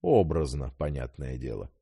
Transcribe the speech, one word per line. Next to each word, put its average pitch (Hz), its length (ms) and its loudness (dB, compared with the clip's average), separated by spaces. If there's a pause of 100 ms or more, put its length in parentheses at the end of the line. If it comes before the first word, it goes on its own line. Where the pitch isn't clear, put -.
Образно, 78 760 2
понятное 67 600 -6
дело. 57 340 -8 (100)